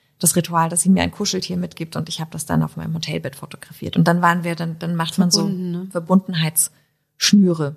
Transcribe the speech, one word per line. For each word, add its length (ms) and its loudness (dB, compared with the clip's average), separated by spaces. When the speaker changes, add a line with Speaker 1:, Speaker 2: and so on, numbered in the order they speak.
Speaker 1:
das 160 2
Ritual, 340 0
dass 120 -2
sie 80 2
mir 120 6
ein 100 0
Kuscheltier 460 -4
mitgibt 380 -8
und 120 -6
ich 140 -10
habe 100 -8
das 140 -10
dann 180 0
auf 140 -6
meinem 160 -8
Hotelbett 420 -6
fotografiert. 640 -10
Und 100 4
dann 140 2
waren 220 2
wir, 120 -2
dann, 220 -6
dann 180 -6
macht 220 -4
man 140 4
so 100 2
Speaker 2:
Verbunden, 300 -2
ne? 200 -6
Speaker 1:
Verbundenheitsschnüre, 1900 0